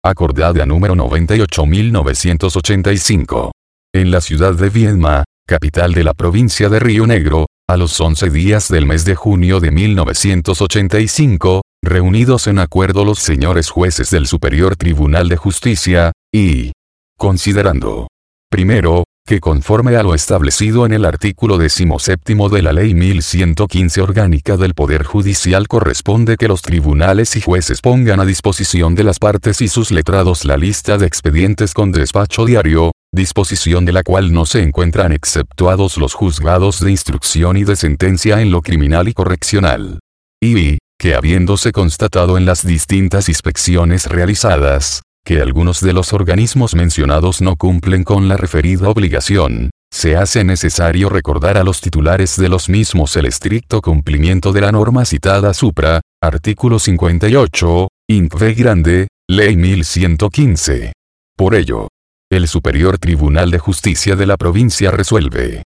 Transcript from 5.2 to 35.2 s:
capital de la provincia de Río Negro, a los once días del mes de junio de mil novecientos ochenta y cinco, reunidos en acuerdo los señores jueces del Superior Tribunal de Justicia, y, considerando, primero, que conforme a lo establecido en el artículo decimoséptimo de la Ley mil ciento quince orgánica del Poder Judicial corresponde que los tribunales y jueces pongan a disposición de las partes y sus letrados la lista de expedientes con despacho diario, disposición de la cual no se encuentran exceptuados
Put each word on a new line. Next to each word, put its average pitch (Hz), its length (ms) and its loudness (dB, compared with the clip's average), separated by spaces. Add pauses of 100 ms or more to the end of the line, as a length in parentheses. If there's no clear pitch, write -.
capital 85 480 -2
de 87 120 2
la 82 80 0
provincia 101 560 0
de 110 100 2
Río 110 260 2
Negro, 80 420 2 (200)
a 90 80 0
los 87 240 0
once 80 300 0
días 95 400 0
del 80 160 2
mes 80 180 0
de 95 120 0
junio 92 440 2
de 82 120 2
mil 98 220 2
novecientos 90 680 0
ochenta 101 400 0
y 110 80 -2
cinco, 95 540 2 (200)
reunidos 95 640 2
en 104 120 2
acuerdo 95 440 0
los 104 160 0
señores 80 500 0
jueces 90 400 -2
del 78 160 0
Superior 80 520 0
Tribunal 78 500 0
de 87 80 0
Justicia, 90 760 0 (200)
y, 73 380 0 (460)
considerando, 92 880 -2 (420)
primero, 92 540 2 (240)
que 98 140 0
conforme 110 560 0
a 110 60 0
lo 90 120 2
establecido 107 720 0
en 110 80 0
el 107 100 0
artículo 98 540 -2
decimoséptimo 90 880 0
de 101 140 2
la 82 100 0
Ley 95 220 2
mil 87 280 2
ciento 87 460 0
quince 90 320 0
orgánica 95 560 0
del 92 180 0
Poder 76 300 -2
Judicial 98 640 -2
corresponde 110 680 0
que 117 100 0
los 98 140 0
tribunales 85 760 0
y 107 60 -2
jueces 90 400 -2
pongan 123 400 2
a 95 40 0
disposición 90 680 0
de 104 80 2
las 101 160 0
partes 104 400 0
y 120 80 -2
sus 110 240 -2
letrados 87 540 0
la 69 100 0
lista 101 420 -2
de 98 100 2
expedientes 92 680 0
con 101 180 0
despacho 101 540 -2
diario, 82 480 2 (200)
disposición 90 680 0
de 87 80 2
la 92 120 2
cual 90 280 0
no 82 140 2
se 107 180 0
encuentran 85 480 0
exceptuados 90 840 -2